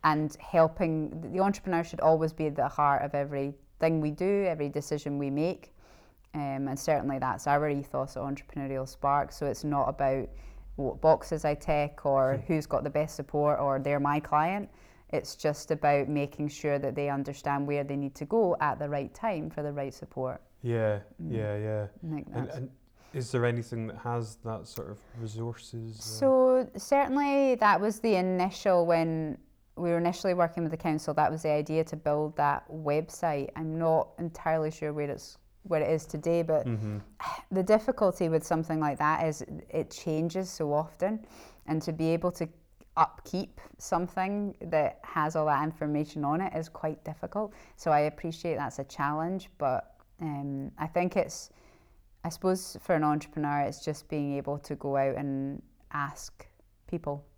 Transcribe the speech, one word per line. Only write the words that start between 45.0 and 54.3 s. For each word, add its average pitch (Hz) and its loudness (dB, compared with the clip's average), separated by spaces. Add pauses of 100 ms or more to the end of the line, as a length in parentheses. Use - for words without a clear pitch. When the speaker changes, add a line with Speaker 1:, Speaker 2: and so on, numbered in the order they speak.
Speaker 1:
has 160 -2
all 151 2
that 147 2
information 151 -2
on 151 0
it 190 -4
is 160 -4
quite - -8
difficult. 202 -6 (240)
So - -2
I 147 6
appreciate 160 -2
that's 143 -6
a 139 -6
challenge, 160 -4 (100)
but, 131 -2 (260)
um, 143 -6
I 156 -6
think 175 0
it's, - -4 (760)
I 170 -4
suppose 185 -2
for 185 2
an 156 4
entrepreneur, 151 0
it's 139 -4
just - -6
being 143 -2